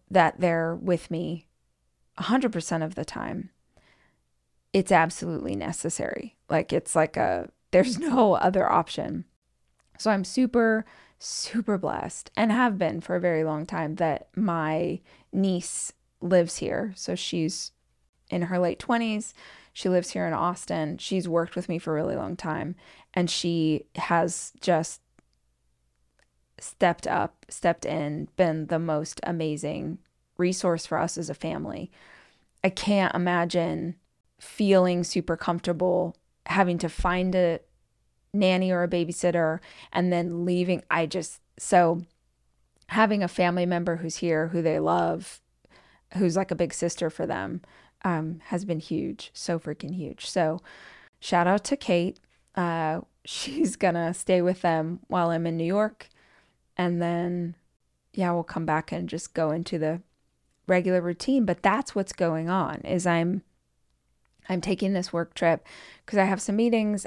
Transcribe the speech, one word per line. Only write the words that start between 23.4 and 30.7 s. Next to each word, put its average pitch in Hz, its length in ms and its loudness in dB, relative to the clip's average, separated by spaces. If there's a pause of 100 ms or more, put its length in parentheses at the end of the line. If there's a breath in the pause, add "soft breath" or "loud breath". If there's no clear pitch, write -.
has - 640 -2
just 165 420 0 (1600)
stepped - 500 0
up, - 420 -2
stepped - 360 -2
in, 151 500 -4
been 160 320 2
the 165 120 0
most 156 440 -4
amazing 156 760 -4 (380)
resource 180 480 0